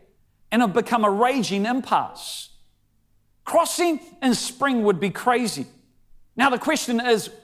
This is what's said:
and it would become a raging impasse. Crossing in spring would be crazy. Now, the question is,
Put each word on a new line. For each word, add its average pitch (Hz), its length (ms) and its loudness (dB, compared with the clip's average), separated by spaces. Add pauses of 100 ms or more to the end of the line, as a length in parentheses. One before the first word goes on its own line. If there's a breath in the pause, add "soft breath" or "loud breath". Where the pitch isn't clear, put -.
(520)
and 220 100 2
it 247 40 4
would 180 100 -2
become 214 280 0
a 208 60 4
raging 202 560 0
impasse. - 840 -4 (920)
Crossing 330 560 2 (220)
in 247 140 2
spring 254 480 -2
would 196 160 2
be 196 100 -2
crazy. 240 560 -2 (680)
Now, 269 160 2
the 240 80 0
question 247 400 -2
is, 233 320 0 (120)